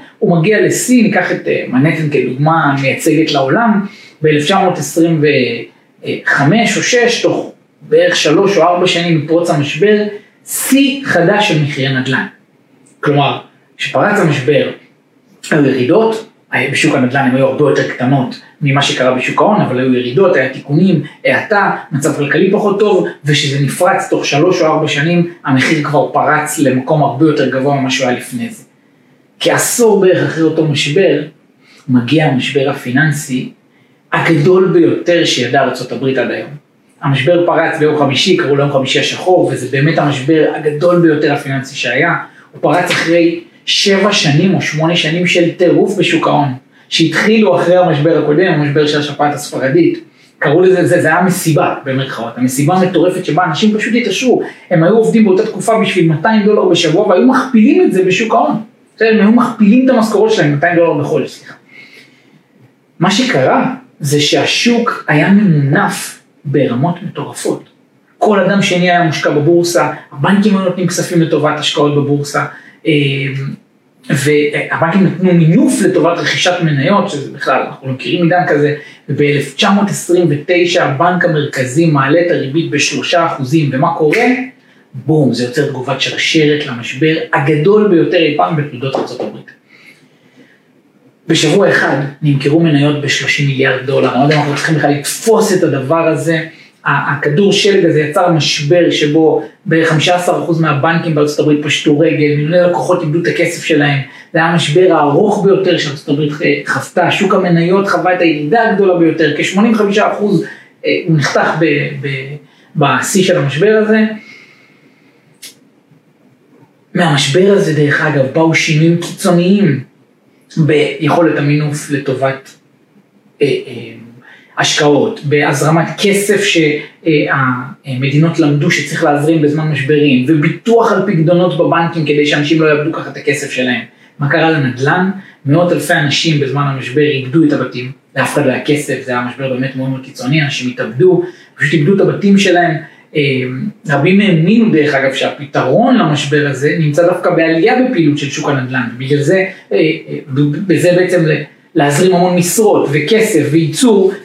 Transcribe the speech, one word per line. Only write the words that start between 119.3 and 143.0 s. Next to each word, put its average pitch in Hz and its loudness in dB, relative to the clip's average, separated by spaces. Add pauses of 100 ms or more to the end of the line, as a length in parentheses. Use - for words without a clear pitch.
ביכולת 151 0
המינוף 147 -2
לטובת, 131 -4 (840)
אה, 143 2 (200)
אה, 117 -14 (640)
השקעות, 143 0
בהזרמת 147 0 (100)
כסף 202 0
ש-, - 0 (500)
אה, 160 2 (760)
המדינות 139 0
למדו 151 2
שצריך 151 -4
להזרים 151 2
בזמן 151 0
משברים, 139 2
וביטוח 175 2
על 190 0
פקדונות 175 2
בבנקים 165 0
כדי 147 2
שאנשים 147 0
לא 156 2
יאבדו 151 0
ככה 131 -8
את - -14
הכסף 143 -4
שלהם. 123 -4 (380)
מה 143 -2
קרה 160 2
לנדל"ן? 147 0 (340)
מאות 175 2
אלפי - -2
אנשים 151 0
בזמן 135 -2
המשבר 131 -2
איבדו 135 0
את 143 2
הבתים, 123 -6 (240)
לאף 131 -2
אחד 147 0
לא 127 2
היה 127 -4
כסף, 147 -2
זה 127 -8
היה 123 -2
משבר 131 -6
באמת 131 -4
מאוד 131 -4
מאוד 131 -8
קיצוני, 143 -2
אנשים 127 -4
התאבדו, 131 0 (340)
פשוט - -2
איבדו 165 2
את - 2
הבתים 196 2
שלהם. 175 2 (400)